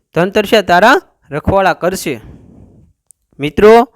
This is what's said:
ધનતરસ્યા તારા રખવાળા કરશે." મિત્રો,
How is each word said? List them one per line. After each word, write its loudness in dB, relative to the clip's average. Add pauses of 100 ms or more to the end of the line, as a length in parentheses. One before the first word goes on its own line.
(140)
ધનતરસ્યા -2
તારા 2 (300)
રખવાળા -2
કરશે." -8 (1160)
મિત્રો, 2